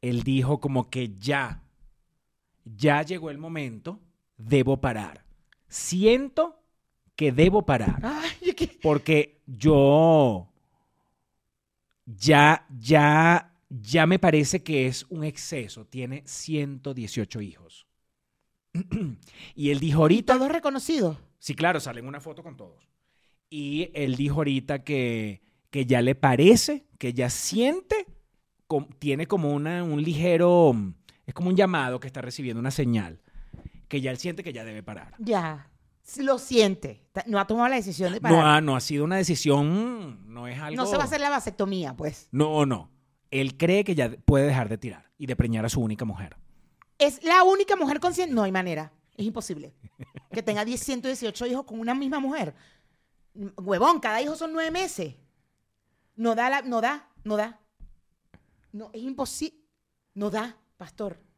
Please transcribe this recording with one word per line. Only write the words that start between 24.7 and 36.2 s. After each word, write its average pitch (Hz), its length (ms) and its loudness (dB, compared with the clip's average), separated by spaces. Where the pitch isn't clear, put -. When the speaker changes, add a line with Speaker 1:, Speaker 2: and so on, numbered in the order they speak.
Speaker 1:
que, 117 580 -4
que 135 140 -2
ya 123 180 4
le 131 120 4
parece, 170 720 6
que 123 140 -6
ya 127 180 -2
siente, 339 760 -2
com-, 143 180 -2
tiene 147 260 -4
como 160 260 -2
una, 160 300 -4
un 151 220 -2
ligero, 170 680 4
es - 80 -12
como 175 140 -4
un 185 80 2
llamado 156 420 0
que 135 80 -12
está 131 160 -14
recibiendo, 120 380 -8
una 127 100 -2
señal, 113 500 -2
que 143 120 -6
ya 131 120 -6
él 123 60 -10
siente 175 260 -10
que 165 80 -12
ya 113 120 -14
debe 107 200 -16
parar. - 340 -16
Speaker 2:
Ya. 175 500 -4
Sí, - 180 -12